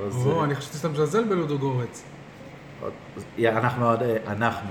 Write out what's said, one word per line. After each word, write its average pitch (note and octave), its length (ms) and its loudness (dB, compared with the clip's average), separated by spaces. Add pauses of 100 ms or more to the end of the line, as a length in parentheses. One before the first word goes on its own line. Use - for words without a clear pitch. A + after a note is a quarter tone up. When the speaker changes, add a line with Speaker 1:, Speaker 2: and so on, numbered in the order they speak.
Speaker 1:
אז, B2 200 0
Speaker 2:
או, D#3+ 140 4
Speaker 1:
אה, D3+ 40 2
Speaker 2:
אני C#3+ 100 2
חשבתי - 220 -8
שאתה D#3+ 120 -2
מזלזל D3+ 360 2
בלודו E3 340 0
גורץ. B2+ 460 -2 (1300)
Speaker 1:
יא, A2+ 120 6
אנחנו A#2+ 400 4
עד-, A#2 120 4 (240)
אנחנו. G#2 440 0